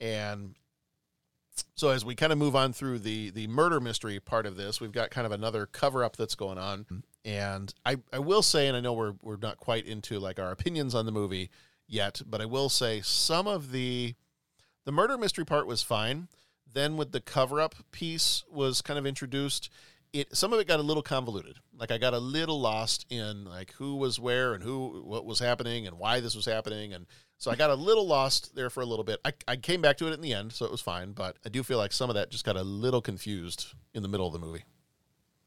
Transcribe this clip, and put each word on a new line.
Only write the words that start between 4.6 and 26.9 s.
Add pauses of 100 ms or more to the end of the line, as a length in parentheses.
we've
got
kind
of
another
cover-up
that's
going
on. (200)
And (120)
I, (120)
I
will
say,
and
I
know
we're,
we're
not
quite
into,
like,
our
opinions
on
the
movie (360)
yet,
but
I
will
say
some
of
the, (680)
the
murder
mystery
part
was
fine. (440)
Then
with
the
cover-up (160)
piece
was
kind
of
introduced, (420)
it,
some
of
it
got
a
little
convoluted. (200)
Like,
I
got
a
little
lost
in,
like,
who
was
where
and
who,
what
was
happening
and
why
this
was
happening.